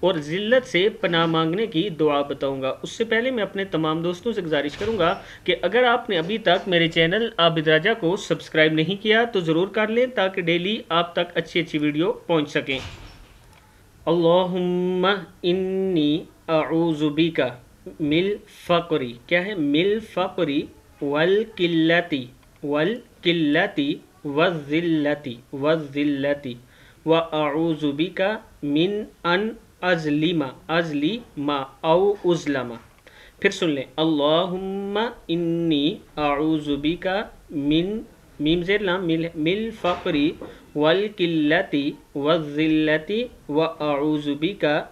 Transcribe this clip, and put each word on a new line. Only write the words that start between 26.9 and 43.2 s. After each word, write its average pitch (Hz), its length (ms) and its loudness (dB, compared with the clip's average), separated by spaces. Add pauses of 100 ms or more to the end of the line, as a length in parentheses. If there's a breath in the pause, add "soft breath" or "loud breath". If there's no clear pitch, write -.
व 160 100 4
अऊज़ु 156 800 0
बिका 185 340 -2 (380)
मिन 180 400 0 (200)
अन 185 240 2 (340)
अज़लिमा, 156 680 0 (180)
अज़लिमा 156 880 -2 (260)
औ 160 120 4 (300)
उज़लमा। 139 540 -2 (600 loud breath)
फिर 196 100 2
सुन 185 180 -2
लें, 135 160 -4 (140)
अल्लाहुम्मा 185 1080 0 (220)
इन्नी 165 560 0 (340)
अऊज़ु 147 600 0
बिका 175 380 -2 (360)
मिन, 165 520 0 (340)
मीम 165 240 0
ज़ेर 202 180 0
लाम 190 220 -2
मिल, 165 340 -2
मिल 196 360 -2
फ़क़री 175 600 0 (420 loud breath)
वल 160 320 2 (100)
किल्लति 160 680 2 (320)
वज़िल्लति 156 1080 0 (240)